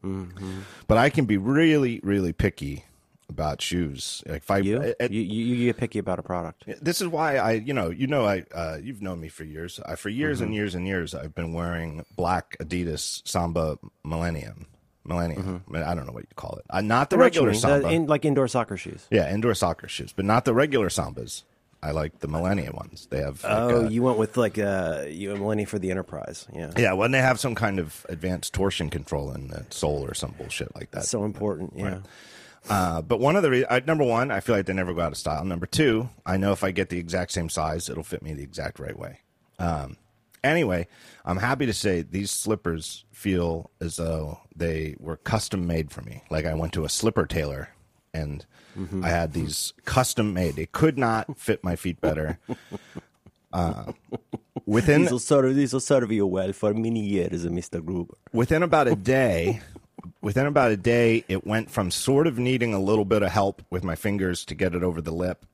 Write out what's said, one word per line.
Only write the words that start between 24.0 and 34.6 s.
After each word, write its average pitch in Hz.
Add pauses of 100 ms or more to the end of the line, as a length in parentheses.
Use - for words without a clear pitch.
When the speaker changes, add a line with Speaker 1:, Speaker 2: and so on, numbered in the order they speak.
Speaker 1:
went 123
with, 110
like, 110
uh, 92
you, 95
Millennium 104
for 107
the 92
Enterprise. -
Yeah. 80
Speaker 2:
Yeah, 110
when 110
they 135
have 127
some 120
kind 98
of 78
advanced 90
torsion 95
control 71
in 69
the 73
sole 73
or 69
some -
bullshit -
like -
that. -
Speaker 1:
That's -
so 104
important. 101
Yeah. 98
Speaker 2:
Right. 95 (680)
Uh, 90
but 107
one 147
of 196
the 143
re-, 127
I, 127
number 151
one, 123
I 98
feel 117
like 95